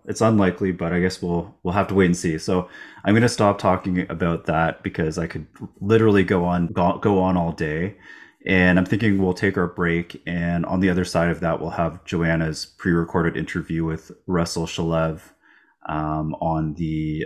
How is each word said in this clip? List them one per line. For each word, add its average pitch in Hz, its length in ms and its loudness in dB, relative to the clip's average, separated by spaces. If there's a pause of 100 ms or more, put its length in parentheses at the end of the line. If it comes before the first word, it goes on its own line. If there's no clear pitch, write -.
It's 107 160 -6
unlikely, 101 520 2
but 85 200 -4
I 90 60 0
guess 90 220 0
we'll, 87 420 -4
we'll 90 100 -2
have 98 140 2
to 95 80 -2
wait 95 100 6
and 87 120 4
see. 80 200 -2
So 90 320 -2 (340)
I'm 104 120 4
gonna 117 140 4
stop 101 280 2
talking 92 520 0
about 85 360 -2
that 80 380 -2
because 80 340 -4
I 82 80 -4
could 80 220 -10 (320)
literally 104 440 6
go 90 220 2
on, 87 220 0
go, 90 320 0
go 101 200 2
on 92 180 2
all 82 140 0
day. 80 460 -4 (480)
And 90 320 6
I'm 92 80 2
thinking 104 320 2
we'll 92 160 2
take 98 240 -2
our 90 100 0
break, 85 580 -4
and 87 420 -2
on 92 120 -2
the 92 100 4
other 90 140 2
side 85 260 0
of 82 120 -4
that, 82 180 -2
we'll 80 120 -8
have 82 340 -4
Joanna's 82 600 -2
pre-recorded 85 680 0
interview 82 480 -6
with 80 280 -8 (140)
Russell 85 420 -2
Shalev, 82 520 -2 (680)
um, 78 480 -4
on 80 400 -4
the, 78 500 -4